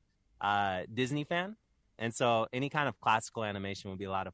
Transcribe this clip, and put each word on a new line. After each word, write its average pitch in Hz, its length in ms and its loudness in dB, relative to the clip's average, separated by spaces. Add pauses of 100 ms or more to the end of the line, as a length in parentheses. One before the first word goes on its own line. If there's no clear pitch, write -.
(420)
uh, 101 400 2 (120)
Disney 131 300 0
fan. 185 320 -4 (420)
And 113 160 -2
so 117 380 4
any 135 180 -2
kind 147 200 0
of - 100 -8
classical 113 460 2
animation 98 440 -6
would 92 100 -8
be 98 60 -6
a 95 60 -4
lot 95 160 -2
of 90 60 -12